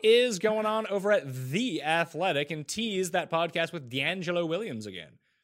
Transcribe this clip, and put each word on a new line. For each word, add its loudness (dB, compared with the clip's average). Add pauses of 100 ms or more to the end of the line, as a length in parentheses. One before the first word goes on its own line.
is 6
going 0
on 0
over 0
at 4
The -2
Athletic? 0
And -8
tease -2
that 0
podcast 0
with -8
D'Angelo -2
Williams -4
again. -12 (300)